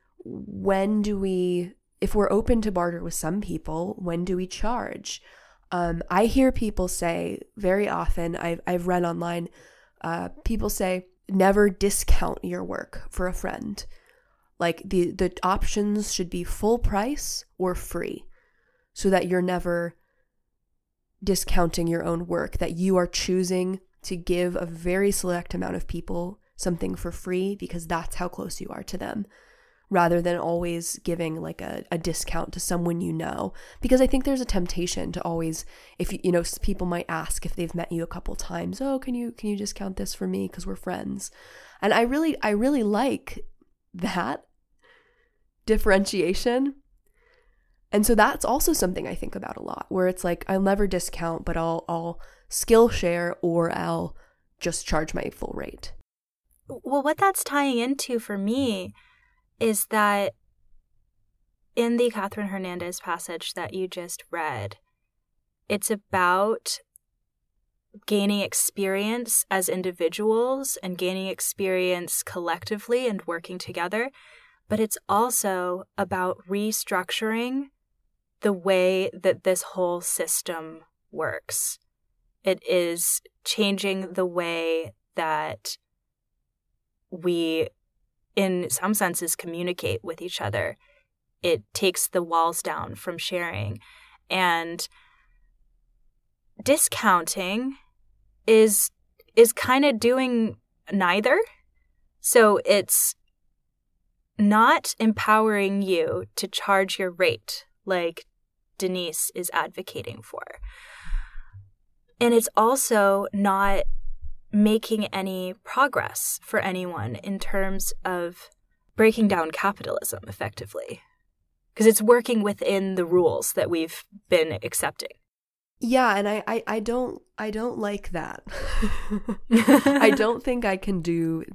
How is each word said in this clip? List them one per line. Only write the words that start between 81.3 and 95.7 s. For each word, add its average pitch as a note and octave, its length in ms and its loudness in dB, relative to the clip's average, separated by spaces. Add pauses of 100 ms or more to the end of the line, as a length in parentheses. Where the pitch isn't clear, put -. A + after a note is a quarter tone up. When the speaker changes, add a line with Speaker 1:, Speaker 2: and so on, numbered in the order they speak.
Speaker 2:
It F#3 240 0
is F3 540 0 (220)
changing G3 720 -2
the F#3 120 0
way E3 680 -2 (220)
that D#3 640 -4 (1300)
we, E3 600 0 (680)
in F#3 340 0
some G3+ 240 -2
senses, F3 420 -2
communicate E3+ 680 -6
with D#3+ 180 -10
each F3+ 200 -8
other. G2+ 360 -4 (640)
It E3+ 220 0 (100)
takes - 340 0
the F3+ 140 -2
walls E3 400 0
down - 340 -8
from E3+ 220 -10
sharing. E3+ 640 -6 (500)
And E3+ 580 0 (1700)